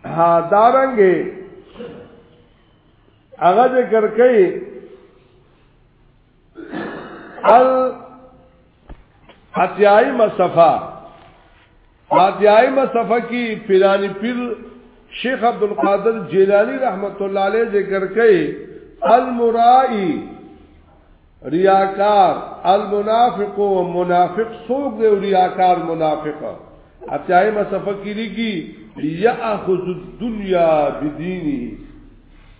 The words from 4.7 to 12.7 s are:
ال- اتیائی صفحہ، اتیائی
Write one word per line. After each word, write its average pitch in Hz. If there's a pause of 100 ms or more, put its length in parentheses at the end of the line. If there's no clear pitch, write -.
ال- 262 (1700)
اتیائی 202 (300)
صفحہ، 165 (1300)
اتیائی 202 (240)